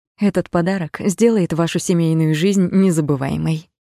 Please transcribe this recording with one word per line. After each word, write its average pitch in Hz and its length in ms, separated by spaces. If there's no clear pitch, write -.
Этот 190 300
подарок 175 560
сделает 208 480
вашу 165 260
семейную 160 560
жизнь 190 380
незабываемой». 156 960